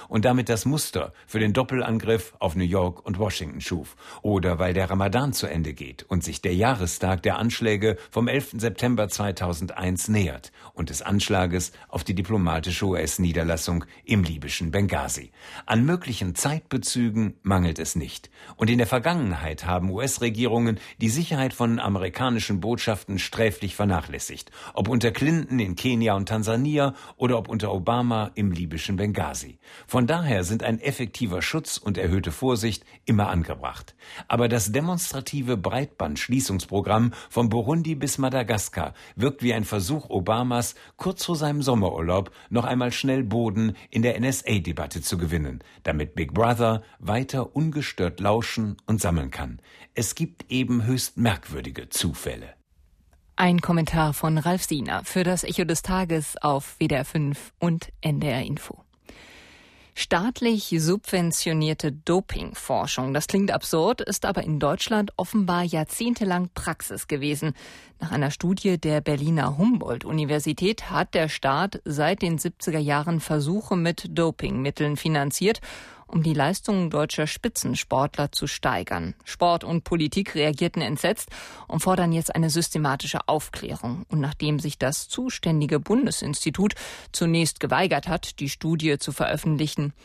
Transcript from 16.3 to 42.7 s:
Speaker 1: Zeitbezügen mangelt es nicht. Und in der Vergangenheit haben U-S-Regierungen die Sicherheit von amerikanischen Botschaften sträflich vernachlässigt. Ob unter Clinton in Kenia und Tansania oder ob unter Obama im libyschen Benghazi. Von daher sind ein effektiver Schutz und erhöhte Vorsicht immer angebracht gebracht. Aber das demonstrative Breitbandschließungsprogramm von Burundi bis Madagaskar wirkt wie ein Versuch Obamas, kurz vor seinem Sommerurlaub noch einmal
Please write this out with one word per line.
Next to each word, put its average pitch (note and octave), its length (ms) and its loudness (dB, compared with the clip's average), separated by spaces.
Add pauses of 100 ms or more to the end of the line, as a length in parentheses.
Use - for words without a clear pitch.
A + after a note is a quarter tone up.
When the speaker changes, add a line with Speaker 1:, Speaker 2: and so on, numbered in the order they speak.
Speaker 1:
Zeitbezügen A#2+ 1080 0
mangelt F2+ 380 2
es D#2+ 160 -4
nicht. - 340 -6 (260)
Und A2+ 140 2
in A#2+ 80 4
der A#2+ 80 4
Vergangenheit G#2+ 800 0
haben F2+ 240 0
U-S-Regierungen A#2 880 0 (220)
die A2+ 80 4
Sicherheit C3+ 440 0
von A#2 260 0
amerikanischen G2+ 800 0
Botschaften G#2+ 580 -2
sträflich G#2 580 -2
vernachlässigt. D#2 760 -2 (220)
Ob - 160 0
unter A#2 220 2
Clinton C#3+ 480 2
in F#2 160 0
Kenia A2+ 400 2
und G2 140 -2
Tansania C3 640 2 (220)
oder A#2+ 240 2
ob F2+ 80 -6
unter G#2 260 -2
Obama A#2 600 0
im G2+ 160 2
libyschen E2+ 460 -4
Benghazi. F2 600 -4 (300)
Von B2+ 180 2
daher C#3+ 380 2
sind G#2+ 200 0
ein A2+ 160 0
effektiver A2+ 600 -4
Schutz - 360 -4
und G2 200 -2
erhöhte F#2 340 2
Vorsicht A2+ 540 0 (200)
immer G#2 240 4
angebracht F2 240 0
gebracht. - 420 -10 (320)
Aber A#2 200 4
das G#2+ 240 0
demonstrative C#3 880 -2
Breitbandschließungsprogramm G2+ 1600 0 (160)
von A#2+ 200 2
Burundi D3+ 460 0
bis C#3 220 -2
Madagaskar A#2 760 -2 (220)
wirkt C3 280 0
wie A#2+ 100 2
ein A2 100 0
Versuch A2 460 -2
Obamas, A#2 640 0 (220)
kurz - 280 -4
vor E3+ 100 -2
seinem D3 260 0
Sommerurlaub F#2+ 720 2 (180)
noch A#2+ 160 2
einmal B2+ 260 0